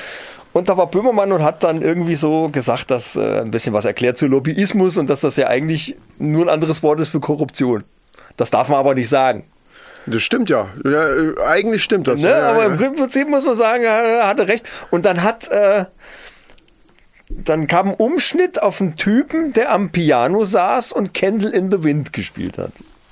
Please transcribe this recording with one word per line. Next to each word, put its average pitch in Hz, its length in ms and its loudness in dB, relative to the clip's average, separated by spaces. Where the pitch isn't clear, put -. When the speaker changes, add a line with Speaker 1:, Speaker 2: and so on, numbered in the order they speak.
Speaker 1:
Und 180 160 0
da 190 100 2
war 180 120 2
Böhmermann 202 420 2
und 170 120 2
hat 151 200 0
dann 160 200 0
irgendwie 170 320 0
so 156 360 0
gesagt, 127 380 -2
dass, 123 260 -2
äh, 107 260 -2
ein 113 100 -8
bisschen 113 240 -2
was 107 100 0
erklärt 123 320 0
zu - 80 0
Lobbyismus 160 720 0
und 147 140 0
dass 139 100 -2
das 147 160 0
ja 135 80 2
eigentlich 151 500 -2
nur 151 280 0
ein 170 40 2
anderes 156 320 0
Wort 151 200 2
ist 151 80 -4
für 156 100 -4
Korruption. 131 640 -2
Das 117 140 -2
darf 120 180 2
man 139 120 2
aber 135 160 2
nicht 120 140 -2
sagen. 131 340 2
Speaker 2:
Das 113 160 -2
stimmt 233 260 0
ja. 110 200 0
Ja, 151 240 2
äh, 156 280 0
eigentlich 202 380 0
stimmt 190 240 0
das. 147 160 0
Speaker 1:
Ne? 202 60 4
Speaker 2:
Ja, 294 100 4
ja, 285 100 2
Speaker 1:
Aber 226 140 4
Speaker 2:
ja. 196 100 2
Speaker 1:
im 277 80 -6
Prinzip 269 340 0
muss 285 160 2
man 254 100 2
sagen, 233 280 2
er 226 440 2
hatte 196 200 2
recht. 226 200 -2
Und 175 160 0
dann 175 160 2
hat, 226 280 -2
äh, 196 360 2
dann 156 380 -2
kam 190 220 2
ein - 40 -2
Umschnitt 339 680 0
auf - 200 0
einen 165 160 -2
Typen, 294 560 0
der 254 180 2
am 185 200 0
Piano 156 520 2
saß 190 480 0
und 202 220 -4
Candle 208 380 0
in 185 200 0
the 196 100 0
Wind 147 300 0
gespielt - 460 -8
hat. - 140 -8